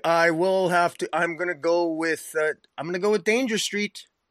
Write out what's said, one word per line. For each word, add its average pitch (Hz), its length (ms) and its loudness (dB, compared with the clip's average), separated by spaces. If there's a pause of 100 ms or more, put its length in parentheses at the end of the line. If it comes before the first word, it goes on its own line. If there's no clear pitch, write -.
I 170 280 4
will 185 380 2
have 175 280 2
to, - 160 -6
I'm 170 240 -2
gonna 175 180 -4
go 170 320 0
with, 160 500 -4
uh, 156 160 0 (240)
I'm 139 100 -8
gonna 180 120 -6
go 208 120 0
with 214 120 0
Danger 226 340 0
Street. - 500 -6 (240)